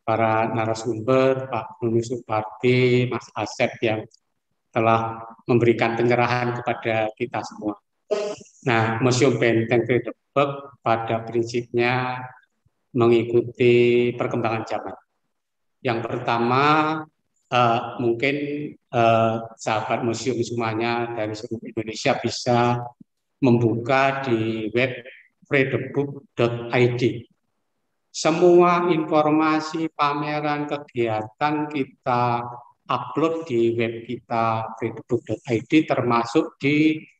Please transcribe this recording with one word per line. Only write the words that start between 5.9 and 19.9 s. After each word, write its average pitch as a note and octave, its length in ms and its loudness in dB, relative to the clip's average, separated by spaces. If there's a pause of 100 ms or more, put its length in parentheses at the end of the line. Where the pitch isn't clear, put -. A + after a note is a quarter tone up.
pencerahan A#2+ 640 0
kepada A2+ 560 -2
kita A#2 320 -6
semua. G#2 320 -8 (880)
Nah, A2+ 320 0
Museum B2 400 2
Benteng A2+ 480 2
Frederick A#2+ 320 -2 (640)
pada A2+ 400 0
prinsipnya A#2+ 1040 -2 (640)
mengikuti A#2+ 1300 4
perkembangan A2+ 480 -4
zaman. G2+ 300 -8 (840)
Yang A2+ 220 -2 (100)
pertama, A#2+ 540 0 (880)
eh, A#2+ 260 4 (220)
mungkin, A#2+ 340 0 (380)
eh, A2+ 600 2 (280)
sahabat A2 400 -2